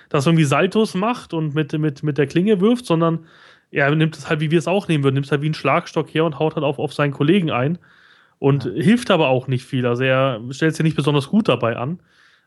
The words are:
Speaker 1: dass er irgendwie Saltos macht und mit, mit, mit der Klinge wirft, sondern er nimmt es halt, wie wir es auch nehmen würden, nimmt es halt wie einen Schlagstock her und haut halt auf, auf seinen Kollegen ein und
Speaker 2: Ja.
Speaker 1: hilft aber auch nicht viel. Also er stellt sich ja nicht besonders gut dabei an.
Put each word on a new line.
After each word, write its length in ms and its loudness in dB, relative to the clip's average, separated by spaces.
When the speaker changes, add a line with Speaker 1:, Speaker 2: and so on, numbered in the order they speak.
Speaker 1:
dass 180 0
er 40 4
irgendwie 160 4
Saltos 480 2
macht 400 -4
und 200 -4
mit, 240 -4
mit, 240 -4
mit 140 -4
der 100 2
Klinge 360 2
wirft, 240 2
sondern 400 0
er 240 0
nimmt 220 0
es 140 -8
halt, 100 -2
wie 100 -2
wir 80 2
es 100 -2
auch 200 -2
nehmen 160 0
würden, 100 2
nimmt 120 -2
es 60 -4
halt 100 -2
wie 60 -2
einen 60 -2
Schlagstock 600 -2
her 100 2
und 140 -4
haut 160 -2
halt 100 -4
auf, 140 -2
auf 160 -6
seinen 180 0
Kollegen 380 2
ein 260 -2
und 260 2
Speaker 2:
Ja. 60 -6
Speaker 1:
hilft 280 2
aber 180 4
auch 180 0
nicht 200 -4
viel. 180 -2
Also 200 0
er 360 2
stellt 220 0
sich 40 -14
ja 60 0
nicht 120 2
besonders 320 0
gut 200 2
dabei 280 0
an. 220 -6